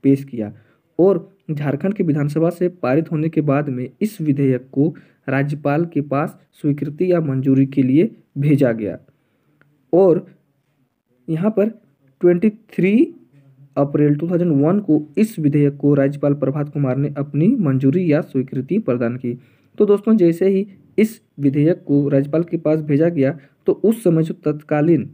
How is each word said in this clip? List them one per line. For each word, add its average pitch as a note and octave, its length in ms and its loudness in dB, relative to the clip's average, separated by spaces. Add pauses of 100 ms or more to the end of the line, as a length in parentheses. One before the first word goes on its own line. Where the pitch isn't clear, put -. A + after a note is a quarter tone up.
पेश C#3 200 2
किया। G#2+ 300 -10 (460)
और F3+ 300 2 (220)
झारखंड D3 420 -4
की - 100 -4
विधानसभा D3+ 460 0
से F3 180 -4 (140)
पारित D3 300 0
होने D#3 180 -2
के D#3 120 -2
बाद C#3+ 280 -2
में B2 200 -8 (120)
इस G#3+ 200 -6
विधेयक C3+ 500 0
को D3+ 220 0 (360)
राज्यपाल C#3+ 560 -2
के D3 160 -6
पास C#3+ 360 -4 (160)
स्वीकृति D3+ 580 -4
या E3+ 100 2
मंजूरी C3+ 440 0
के C3+ 180 -2
लिए D3 260 2 (280)
भेजा C#3 340 2
गया। G#2+ 260 -6 (960)
और E3+ 320 4 (1040)
यहाँ E3 240 -2
पर G#3+ 180 0 (520)
ट्वेंटी F3 280 4
थ्री G3 440 -2 (840)
अप्रैल D3 380 2
टू E3+ 140 -6
थाउजेंड F3 220 0 (100)
वन F3+ 180 2
को D3+ 220 0 (160)
इस G#3+ 220 -2
विधेयक C#3+ 380 0
को D3 160 2
राज्यपाल C#3+ 400 0
प्रभात C#3+ 360 -4
कुमार C3+ 280 -2
ने D3 200 -4
अपनी D3 300 -2 (100)
मंजूरी D3 540 2
या D3 100 2
स्वीकृति C3+ 580 -4
प्रदान A#2+ 380 -2
की। B2 160 -6 (440)
तो G#3 80 4
दोस्तों, G3+ 300 2
जैसे E3+ 320 2
ही G3 180 0 (320)
इस G#3+ 240 0 (180)
विधेयक D3 440 2
को C#3+ 260 0
राज्यपाल C#3+ 340 0
के E3+ 140 -6
पास D#3 240 -2
भेजा D3+ 280 0
गया, D3 280 -2 (300)
तो G3+ 60 2
उस A3+ 300 0
समय D#3+ 200 2
जो D#3+ 100 -6 (120)
तत्कालीन D3+ 680 0